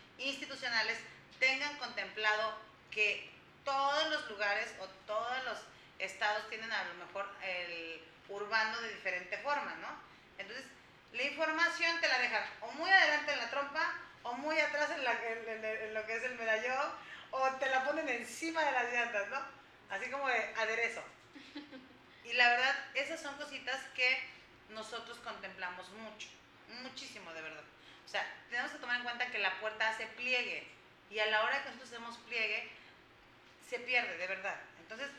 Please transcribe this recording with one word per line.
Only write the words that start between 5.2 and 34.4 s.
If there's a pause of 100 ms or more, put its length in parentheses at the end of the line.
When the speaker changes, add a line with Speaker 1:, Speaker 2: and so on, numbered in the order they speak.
Speaker 1:
los (420)
estados
tienen
a
lo
mejor (160)
el (260)
urbano
de
diferente
forma,
¿no? (500)
Entonces, (480)
la
información
te
la
dejan (180)
o
muy
adelante
en
la
trompa (300)
o
muy
atrás
en
la,
en,
en,
en
lo
que
es
el
medallón, (400)
o
te
la
ponen
encima
de
las
llantas,
¿no? (500)
Así
como
de
aderezo. (540)
Speaker 2:
<laughs> (420)
Speaker 1:
Y
la
verdad, (200)
esas
son
cositas (120)
que (520)
nosotros
contemplamos
mucho, (520)
muchísimo,
de
verdad. (420)
O
sea, (240)
tenemos
que
tomar
en
cuenta
que
la
puerta
hace
pliegue, (440)
y
a
la
hora
que
nosotros
hacemos
pliegue, (1000)
se
pierde,
de
verdad. (240)